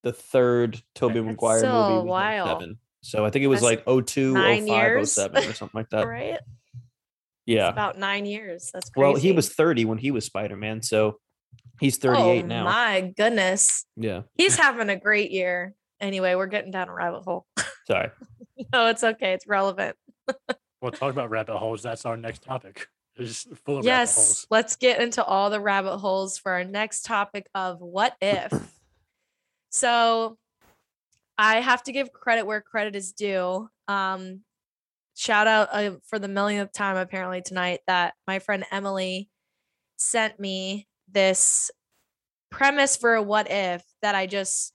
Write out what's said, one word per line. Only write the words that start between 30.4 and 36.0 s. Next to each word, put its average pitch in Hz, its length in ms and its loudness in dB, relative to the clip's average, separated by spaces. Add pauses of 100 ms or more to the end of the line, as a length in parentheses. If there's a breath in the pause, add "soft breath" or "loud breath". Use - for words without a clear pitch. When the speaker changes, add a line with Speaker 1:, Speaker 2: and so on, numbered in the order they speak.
Speaker 2:
I 220 240 4
have 254 220 2
to 277 80 -10
give 262 220 -4
credit 226 320 0
where 214 160 -4
credit 208 340 -4
is 190 160 -10
due. 190 580 -4 (180)
Um, 190 540 -4 (760)
shout 214 320 2
out, 214 240 4
uh, 208 200 -2 (160)